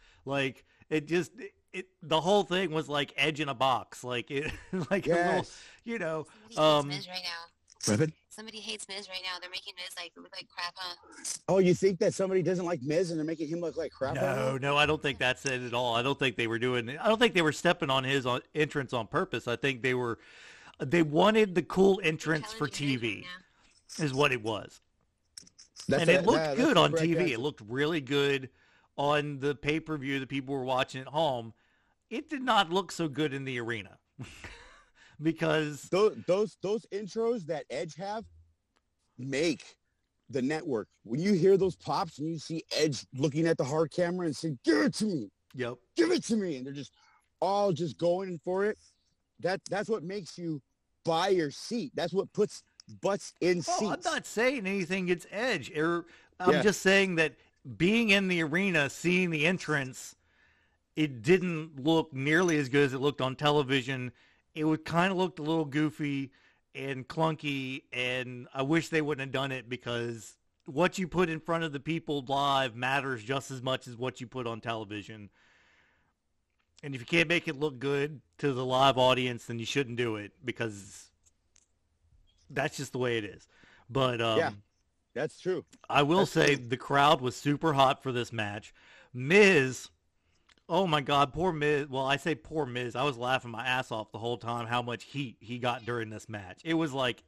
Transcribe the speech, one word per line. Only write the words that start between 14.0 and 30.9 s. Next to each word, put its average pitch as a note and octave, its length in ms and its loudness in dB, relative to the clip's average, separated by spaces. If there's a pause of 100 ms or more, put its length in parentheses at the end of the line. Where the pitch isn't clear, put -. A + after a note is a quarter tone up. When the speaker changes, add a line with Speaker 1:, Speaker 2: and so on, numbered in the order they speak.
Speaker 2:
right C3 60 0
Speaker 1:
No, C3 300 0
Speaker 2:
now? C3+ 60 -4
Speaker 1:
no, C#3 180 0
I D3 80 6
don't D3+ 160 2
think C#3 180 -2
that's B2+ 280 0
it B2+ 160 -2
at A#2+ 100 -6
all. A#2+ 220 0
I A#2 80 2
don't C3+ 160 0
think C3 180 2
they A#2 100 0
were A2+ 120 0
doing, B2 400 0
I E3 100 0
don't A3 100 4
think A#3+ 140 4
they F3+ 80 2
were D#3 120 4
stepping E3+ 360 0
on C3 160 2
his C3 220 0
on, B2 160 0 (120)
entrance D3 380 -2
on A2+ 140 -2
purpose. C#3 420 -4
I A#2+ 80 0
think C3+ 240 -2
they B2+ 140 0
were, A#2+ 240 -2 (640)
they D3+ 200 4
wanted F#3 520 4
the F3 60 2
cool F#3+ 380 6
Speaker 3:
They're F#3 80 -2
Speaker 1:
entrance D#3 480 0
for D3 120 -4
Speaker 3:
telling C#3+ 260 -2
you B2+ 60 0
Miz - 40 -10
Speaker 1:
T A#2 60 0
V, G2+ 80 -2
Speaker 3:
right G2 80 -12 (760)
now. E3 80 -2
Speaker 1:
is C3 80 -2
what C#3+ 180 2
it A#2 100 -2
was. G#2+ 380 -6 (1080)
Speaker 2:
That's C#3 120 2
Speaker 1:
And E3 100 4
Speaker 2:
a, F3 40 8
Speaker 1:
it F3 100 4
looked A3 140 4
Speaker 2:
yeah, - 160 0
that's - 40 -4
Speaker 1:
good C4 180 4
Speaker 2:
the E3 40 8
Speaker 1:
on D3+ 120 6
Speaker 2:
correct D#3+ 120 0
Speaker 1:
T E3 80 2
V. D#3+ 80 2
Speaker 2:
answer. D3+ 140 0
Speaker 1:
It A2 60 -4
looked C#3 280 -4
really D3 320 0
good C#3 480 0 (480)
on C#3+ 440 0
the C#3+ 140 0
pay-per-view D3 640 -2
that C3 100 -8
people C3+ 240 -4
were C3 100 -2
watching C3 380 -2